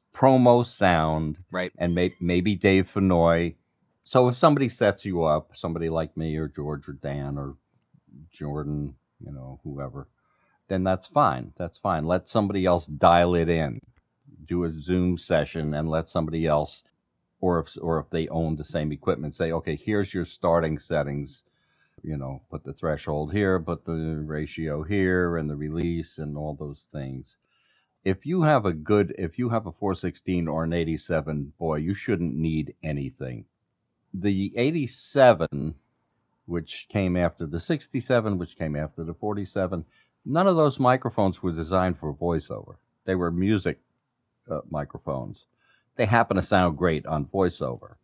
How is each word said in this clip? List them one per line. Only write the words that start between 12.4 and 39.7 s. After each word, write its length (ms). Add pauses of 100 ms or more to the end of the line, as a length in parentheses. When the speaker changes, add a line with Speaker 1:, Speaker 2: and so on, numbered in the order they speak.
Speaker 1:
else 220
dial 480
it 140
in. 320 (640)
Do 180
a 80
Zoom 460
session 560
and 160
let 200
somebody 380
else, 360 (580)
or 180
if, 220
or 180
if 100
they 200
own 260
the 80
same 300
equipment, 420
say, 160
"Okay, 240
here's 380
your 100
starting 560
settings." 640 (580)
You 140
know, 340
put 140
the 80
threshold 600
here, 260
put 240
the 420
ratio 580
here, 520
and 140
the 80
release, 600
and 200
all 200
those 320
things. 460 (680)
If 200
you 180
have 220
a 60
good, 460
if 200
you 120
have 160
a 80
four 220
sixteen 520
or 160
an 80
eighty-seven, 880
boy, 180
you 160
shouldn't 420
need 460
anything. 640 (680)
The 420
eighty-seven, 1200 (680)
which 440
came 280
after 280
the 140
sixty-seven, 800
which 200
came 200
after 260
the 100
forty-seven, 680 (400)